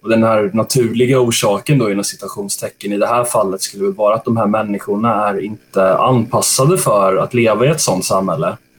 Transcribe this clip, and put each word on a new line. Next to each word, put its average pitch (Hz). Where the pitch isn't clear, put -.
Och 104
den 113
här 107
naturliga 120
orsaken 117
då, 107
inom 101
citationstecken, 101
i 101
det 104
här 120
fallet 98
skulle 98
väl 98
vara 104
att 113
de 117
här 110
människorna 104
är 98
inte 98
anpassade 127
för 98
att -
leva 117
i -
ett 156
sånt 92
samhälle. 95